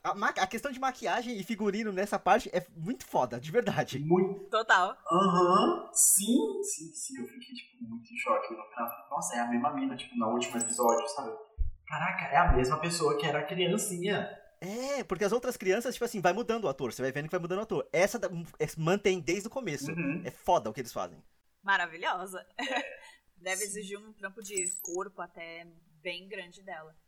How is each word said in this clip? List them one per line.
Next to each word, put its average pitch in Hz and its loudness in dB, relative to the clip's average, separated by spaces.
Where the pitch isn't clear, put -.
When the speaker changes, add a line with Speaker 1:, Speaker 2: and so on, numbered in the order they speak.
Speaker 1:
A 170 -2
ma-, 208 0
a 190 0
questão 240 -4
de 247 -10
maquiagem 240 -2
e 180 -6
figurino 214 -2
nessa 185 -2
parte - 4
é 175 0
muito 170 -6
foda, 120 0
de 151 -10
verdade. 151 0
Speaker 2:
Muito. 185 2
Speaker 3:
Total. 214 6
Speaker 2:
Aham. 180 6
Sim, 349 4
sim, - -8
sim. 262 -10
Eu - -6
fiquei, 247 -16
tipo, - -16
muito 233 -12
em 233 -10
choque - 0
no - -12
final. - -8
Nossa, 151 -4
é 120 0
a 120 -2
mesma 123 0
mina, 135 -2
tipo, - -10
no 113 2
último 120 -2
episódio, - 2
sabe? - -8
Caraca, 151 -4
é 139 0
a 151 6
mesma 127 4
pessoa 151 0
que - -2
era 147 0
a - -2
criancinha. 180 0
Speaker 1:
É, 247 -4
porque 185 -2
as 196 2
outras 247 0
crianças, 220 0
tipo 240 -2
assim, 220 -4
vai 175 4
mudando 220 -2
o 143 2
ator. 135 -2
Você 123 -6
vai 131 0
vendo 143 -4
que - -10
vai 185 0
mudando 175 -4
o 220 -4
ator. 175 -2
Essa 185 4
da-, 190 -4
é, 151 0
mantém 185 2
desde 180 -2
o 226 -8
começo. 156 -6
Speaker 2:
Uhum. 160 -2
Speaker 1:
É 127 -6
foda 143 2
o - -12
que - -10
eles 117 -8
fazem. 92 -6
Speaker 3:
Maravilhosa. 185 -2
<laughs> - -4
Deve 185 -6
Speaker 2:
Sim. 214 -4
Speaker 3:
exigir 202 -10
um 214 -20
trampo 196 -14
de 196 -4
corpo 185 -8
até 170 -14
bem 175 -8
grande 196 -14
dela. 160 -14